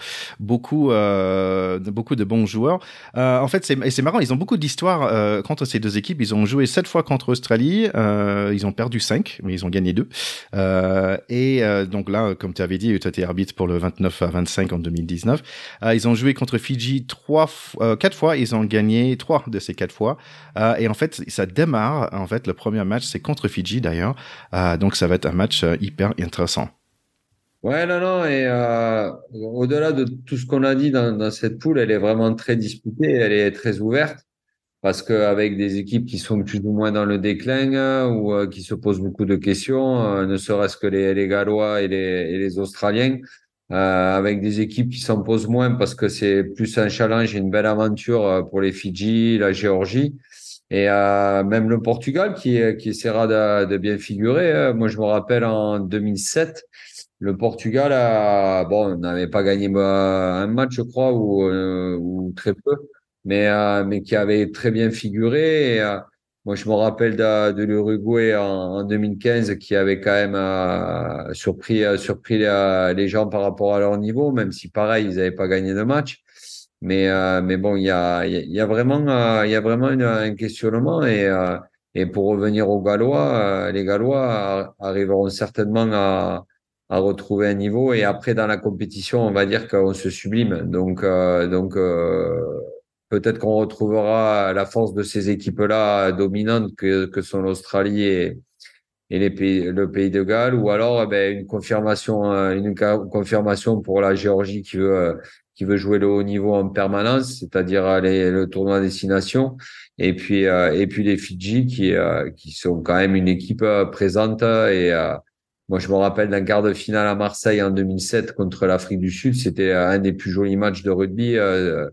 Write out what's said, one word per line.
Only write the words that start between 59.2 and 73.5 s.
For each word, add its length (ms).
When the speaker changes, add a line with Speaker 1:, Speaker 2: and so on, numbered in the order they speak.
Speaker 2:
pas 160
gagné, 260
euh, 760
un 40
match, 260
je 100
crois, 300
ou, 300
euh, 580
ou 340
très 200
peu, 220
mais, 240
euh, 360
mais 160
qui 160
avait 340
très 200
bien 200
figuré. 840
Et, 80
euh, 160
moi, 80
je 120
me 80
rappelle 420
de, 360
de 120
l'Uruguay 680
en, 100
en 400
deux 120
mille 220
quinze 380
qui 180
avait 260
quand 120
même, 240
euh, 960
surpris, 500
euh, 140
surpris 400
la, 560
les 140
gens 180
par 160
rapport 320